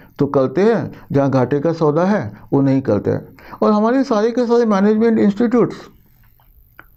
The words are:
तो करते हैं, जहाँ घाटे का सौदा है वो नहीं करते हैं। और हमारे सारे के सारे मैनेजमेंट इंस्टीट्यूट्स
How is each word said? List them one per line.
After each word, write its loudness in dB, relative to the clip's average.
तो 2
करते 0
हैं, 0
जहाँ 0
घाटे 0
का -2
सौदा 0
है -2
वो 2
नहीं 2
करते -2
हैं। -8
और 2
हमारे 0
सारे -2
के -2
सारे 2
मैनेजमेंट 2
इंस्टीट्यूट्स 0